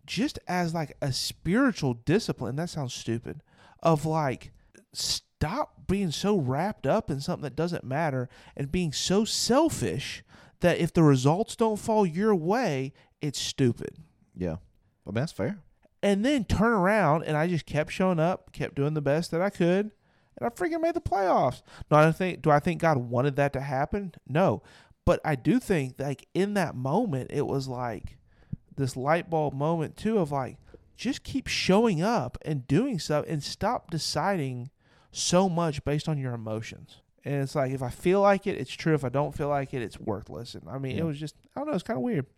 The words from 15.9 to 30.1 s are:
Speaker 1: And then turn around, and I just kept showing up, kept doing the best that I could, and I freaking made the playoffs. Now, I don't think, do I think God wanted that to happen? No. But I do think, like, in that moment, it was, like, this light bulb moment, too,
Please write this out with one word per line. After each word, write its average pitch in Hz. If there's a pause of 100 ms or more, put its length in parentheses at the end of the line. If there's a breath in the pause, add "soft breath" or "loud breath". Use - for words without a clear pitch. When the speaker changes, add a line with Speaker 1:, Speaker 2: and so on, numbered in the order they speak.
Speaker 1:
And 202
then 269
turn 214
around, 180
and 151
I 160
just 175
kept 151
showing 185
up, 170
kept -
doing 143
the 151
best 147
that 165
I 196
could, 190 (460)
and -
I 240
freaking 330
made 330
the 339
playoffs. 294 (300 loud breath)
Now, 151
I 151
don't 160
think, 185
do 156
I 147
think 165
God 160
wanted 123
that 139
to 131
happen? 147 (140)
No. 135 (420 loud breath)
But 175
I 156
do 131
think, 139
like, 135
in 196
that 185
moment, 135
it -
was, 135
like, 120 (600 loud breath)
this 135
light 151
bulb 151
moment, 151
too, 220